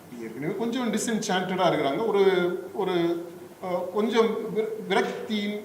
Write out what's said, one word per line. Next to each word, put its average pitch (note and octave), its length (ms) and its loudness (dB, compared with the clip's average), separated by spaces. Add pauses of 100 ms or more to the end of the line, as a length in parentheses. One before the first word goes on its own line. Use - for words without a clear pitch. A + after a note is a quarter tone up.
(220)
ஏற்கனவே C3 340 -6
கொஞ்சம் A3+ 380 -2
டிஸ்என்சாண்டடா F#3+ 720 0
இருக்கிறாங்க, D3+ 420 2
ஒரு, G3+ 160 4 (500)
ஒரு, E3+ 520 0 (380)
அஹ், F3+ 300 -2
கொஞ்சம் G#3+ 360 4 (260)
விர-, G#3 320 -2
விரக்தி, G#3+ 520 0 (260)